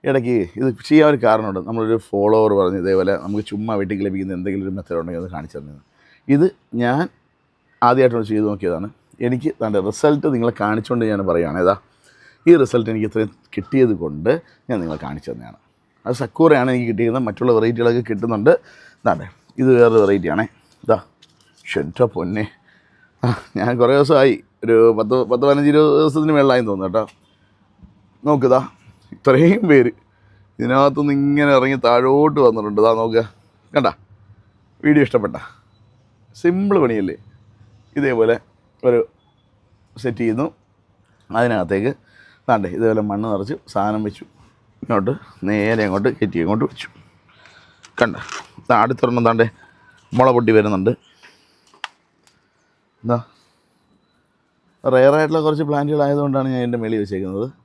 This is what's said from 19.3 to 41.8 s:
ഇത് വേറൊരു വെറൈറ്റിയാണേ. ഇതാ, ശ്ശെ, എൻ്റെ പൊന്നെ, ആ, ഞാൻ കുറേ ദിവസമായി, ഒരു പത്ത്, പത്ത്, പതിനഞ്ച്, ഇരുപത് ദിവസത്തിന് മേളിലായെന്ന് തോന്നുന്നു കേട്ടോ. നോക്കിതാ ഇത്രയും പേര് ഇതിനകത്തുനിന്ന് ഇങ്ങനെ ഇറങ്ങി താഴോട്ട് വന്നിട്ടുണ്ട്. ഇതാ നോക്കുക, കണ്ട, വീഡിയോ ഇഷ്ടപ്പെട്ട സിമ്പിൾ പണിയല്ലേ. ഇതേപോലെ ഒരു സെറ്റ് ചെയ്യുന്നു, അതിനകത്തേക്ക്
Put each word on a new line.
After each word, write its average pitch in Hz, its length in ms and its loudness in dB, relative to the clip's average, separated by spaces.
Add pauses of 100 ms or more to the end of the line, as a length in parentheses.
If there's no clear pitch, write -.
ഇത് 131 80 2 (100)
വേറൊരു 113 260 6
വെറൈറ്റിയാണേ. 98 420 0 (380)
ഇതാ, 110 140 2 (680)
ശ്ശെ, - 160 -4
എൻ്റെ 104 300 -2
പൊന്നെ, 107 300 -6 (800)
ആ, 123 40 0 (300)
ഞാൻ 110 120 -2 (120)
കുറേ 123 160 4
ദിവസമായി, 139 360 4 (300)
ഒരു 113 120 4 (220)
പത്ത്, 110 180 0 (140)
പത്ത്, 123 180 0
പതിനഞ്ച്, 143 240 2
ഇരുപത് 151 280 4
ദിവസത്തിന് 156 360 0
മേളിലായെന്ന് 127 360 2
തോന്നുന്നു 95 260 -4
കേട്ടോ. 107 60 -2 (1200)
നോക്കിതാ 131 320 2 (560)
ഇത്രയും 170 540 4
പേര് 123 200 6 (680)
ഇതിനകത്തുനിന്ന് 139 600 0
ഇങ്ങനെ 143 400 2
ഇറങ്ങി 135 180 0 (100)
താഴോട്ട് 139 600 4
വന്നിട്ടുണ്ട്. 107 360 0
ഇതാ 113 180 4
നോക്കുക, 113 220 0 (520)
കണ്ട, 131 140 2 (1000)
വീഡിയോ 147 220 4
ഇഷ്ടപ്പെട്ട 104 280 -4 (1040)
സിമ്പിൾ 196 440 0
പണിയല്ലേ. 101 320 -4 (840)
ഇതേപോലെ 120 380 0 (520)
ഒരു 120 120 2 (1000)
സെറ്റ് 120 200 -6
ചെയ്യുന്നു, 117 240 -2 (920)
അതിനകത്തേക്ക് 107 540 0 (560)